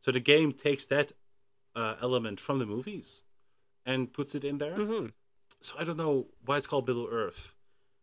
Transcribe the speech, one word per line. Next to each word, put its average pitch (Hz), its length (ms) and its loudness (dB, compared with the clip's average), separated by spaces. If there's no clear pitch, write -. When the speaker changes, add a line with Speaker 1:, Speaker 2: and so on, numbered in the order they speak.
Speaker 1:
So 139 100 2
the 123 100 2
game 147 320 8
takes 139 340 0
that, 143 260 0
uh, 110 260 -2
element 117 380 0
from 139 180 -2
the 117 80 0
movies 131 560 -6
and 127 260 0
puts 143 220 -4
it 139 100 -4
in 143 140 -2
there. 151 180 -4
Speaker 2:
Mm-hmm. 208 300 -2
Speaker 1:
So - 180 -6
I 165 60 -2
don't 160 120 -4
know 147 300 2
why 139 120 2
it's 139 100 -2
called 131 220 0
Middle 120 220 -2
Earth. 110 440 -4